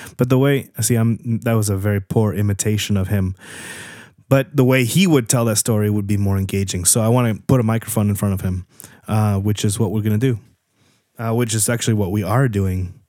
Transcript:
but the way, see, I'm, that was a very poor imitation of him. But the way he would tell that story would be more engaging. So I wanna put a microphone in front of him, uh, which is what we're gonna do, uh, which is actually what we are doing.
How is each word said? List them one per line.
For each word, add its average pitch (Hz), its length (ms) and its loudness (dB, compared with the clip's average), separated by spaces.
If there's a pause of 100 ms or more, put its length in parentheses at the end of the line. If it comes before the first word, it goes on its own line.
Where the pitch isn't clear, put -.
(180)
but 123 120 2
the 131 80 4
way, 139 320 2 (100)
see, 117 160 0
I'm, 113 440 0
that 117 140 0
was 107 160 2
a 98 80 0
very 101 240 0
poor 107 320 0
imitation 104 640 0
of 92 100 0
him. 95 280 -2 (960)
But 135 260 0
the 139 80 4
way 127 220 4
he 170 220 2
would 135 200 4
tell 120 180 0
that 110 120 0
story 107 320 0
would 104 160 -2
be 104 100 -2
more 98 220 0
engaging. 95 480 -4
So 117 160 2
I 110 60 2
wanna 117 280 2 (120)
put 135 120 4
a 120 40 2
microphone 110 460 0
in 101 60 0
front 98 200 0
of 90 60 -6
him, 92 260 -4 (400)
uh, 104 320 2
which 101 260 -2
is 98 140 -2
what 104 120 0
we're 104 120 -2
gonna 107 160 0
do, 120 200 0 (760)
uh, 113 160 -4
which 113 220 0
is 107 120 0
actually 117 280 0
what 98 160 0
we 107 100 0
are 113 260 2
doing. 92 460 -2 (160)